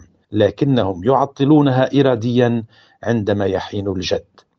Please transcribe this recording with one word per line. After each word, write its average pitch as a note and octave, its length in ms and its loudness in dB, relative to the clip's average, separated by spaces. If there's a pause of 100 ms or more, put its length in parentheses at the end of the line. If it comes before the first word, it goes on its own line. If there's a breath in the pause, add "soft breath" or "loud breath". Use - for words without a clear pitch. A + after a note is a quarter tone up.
(320)
لكنهم G2+ 720 0
يعطلونها C3+ 960 2
إراديًا A#2+ 640 0 (380 soft breath)
عندما G#2 440 -2
يحين G2 420 -4
الجد. F2+ 360 -4 (340)